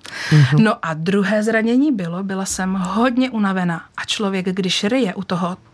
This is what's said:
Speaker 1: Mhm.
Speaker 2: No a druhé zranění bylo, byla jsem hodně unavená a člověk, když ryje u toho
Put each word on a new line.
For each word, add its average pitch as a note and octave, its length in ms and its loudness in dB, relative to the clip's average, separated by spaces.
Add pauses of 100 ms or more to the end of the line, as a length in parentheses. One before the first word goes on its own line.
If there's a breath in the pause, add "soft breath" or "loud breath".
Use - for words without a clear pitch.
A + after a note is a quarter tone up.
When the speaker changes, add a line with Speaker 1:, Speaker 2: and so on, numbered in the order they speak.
(320 loud breath)
Speaker 1:
Mhm. D3+ 320 6
Speaker 2:
No G#3+ 220 2
a E3 80 -4
druhé G3 500 0
zranění A#3 480 2
bylo, F3+ 320 -4
byla F#3+ 220 -4
jsem F#3 280 -4
hodně A#3 560 0
unavená F#3+ 540 -2 (140)
a - 80 -8
člověk, F#3+ 400 -4
když F#3 380 -2
ryje G#3+ 320 0
u G3 80 -8
toho F3+ 340 -4 (160)